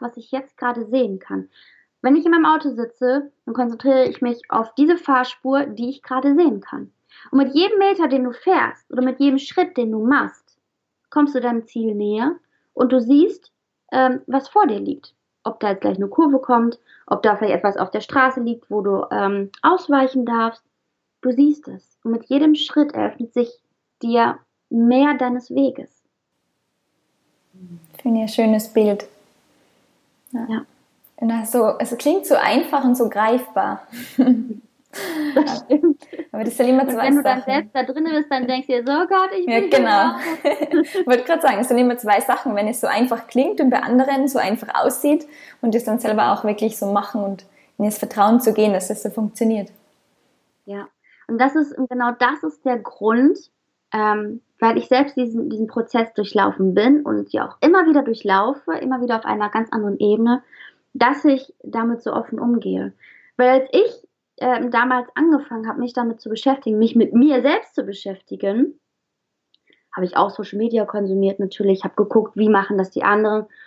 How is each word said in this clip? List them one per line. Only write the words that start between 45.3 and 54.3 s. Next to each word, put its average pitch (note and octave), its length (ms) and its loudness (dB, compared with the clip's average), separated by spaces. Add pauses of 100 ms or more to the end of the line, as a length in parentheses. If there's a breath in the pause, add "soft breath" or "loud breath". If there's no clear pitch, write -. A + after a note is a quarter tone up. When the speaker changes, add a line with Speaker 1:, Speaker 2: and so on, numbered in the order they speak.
Speaker 2:
und A3+ 120 0
es A#3 120 -2
dann A3 120 -2
selber G#3+ 360 0
auch - 100 -4
wirklich G#3+ 340 -4
so G3+ 140 -4
machen G3+ 320 -4
und G3 220 -8 (340 soft breath)
in G#3 60 0
das G#3 120 -4
Vertrauen G#3+ 440 2
zu A3 120 0
gehen, G#3+ 200 2
dass F#3+ 180 -4
es G#3 100 -8
so G#3+ 80 -8
funktioniert. G#3+ 640 -4 (920)
Speaker 1:
Ja, G3+ 220 -14 (400 soft breath)
und A3+ 120 -6
das C#4 160 4
ist, D4 200 0
und B3+ 140 -4
genau B3 300 -2
das C4+ 240 0
ist D#4 200 -10
der B3 140 0
Grund, A#3+ 640 2 (520)
ähm, G#3+ 500 -2 (180)